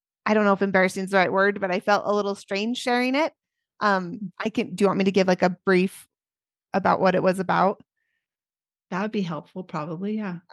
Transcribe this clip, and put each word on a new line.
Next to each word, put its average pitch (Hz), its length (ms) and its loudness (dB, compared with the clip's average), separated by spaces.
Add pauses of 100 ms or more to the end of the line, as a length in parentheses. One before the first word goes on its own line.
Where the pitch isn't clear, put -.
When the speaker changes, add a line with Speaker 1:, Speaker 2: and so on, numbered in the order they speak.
(260)
Speaker 1:
I 208 80 2
don't 214 120 4
know 202 80 4
if 190 80 0
embarrassing 190 440 0
is 185 60 -8
the 196 60 2
right 180 140 4
word, 202 300 2
but 190 100 -2
I 180 80 0
felt 202 260 0
a 202 80 0
little 202 220 -2
strange 208 420 -6
sharing 247 380 -2
it. 302 180 0 (480)
Um, 190 580 -2
I 220 100 -4
can, 208 260 -4
do 202 80 0
you 196 40 4
want 185 120 0
me 196 60 2
to 196 60 4
give, 185 160 2
like, 185 160 2
a 185 80 2 (140)
brief 185 420 2 (640)
about 190 260 2
what 185 160 2
it 151 80 2
was 185 160 0
about? 180 420 0 (1120)
Speaker 2:
That 185 120 -4
would 214 80 -6
be 214 100 -2
helpful, 175 420 -8
probably. 175 540 -8
Yeah. 196 200 -8 (160)